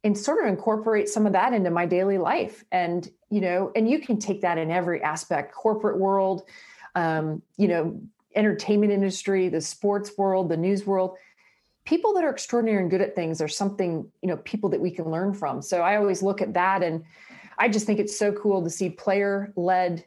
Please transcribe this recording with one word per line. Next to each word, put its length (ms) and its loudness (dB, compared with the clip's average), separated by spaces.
and 120 4
sort 280 0
of 40 2
incorporate 600 0
some 180 2
of 60 2
that 220 4
into 160 2
my 160 2
daily 320 2
life 520 -2
and, 400 -2
you 100 2
know, 340 0
and 160 2
you 80 2
can 200 -2
take 240 -4
that 160 0
in 120 -2
every 320 0
aspect, 520 -4
corporate 440 0
world, 440 0
um, 480 -2
you 100 2
know, 320 0
entertainment 560 2
industry, 560 0
the 140 -2
sports 540 -2
world, 340 2
the 60 0
news 300 0
world. 300 0
People 280 2
that 100 2
are 60 2
extraordinary 520 0
and 80 0
good 100 2
at 140 0
things 260 -2
are 80 -2
something, 580 -2
you 80 -4
know, 100 0
people 300 -4
that 120 0
we 100 0
can 200 -6
learn 220 -2
from. 300 -4
So 200 -2
I 140 4
always 240 2
look 220 0
at 120 -4
that, 280 2
and 220 -2
I 100 4
just 180 0
think 140 2
it's 180 -2
so 140 2
cool 320 0
to 40 -2
see 220 -4
player-led 1160 0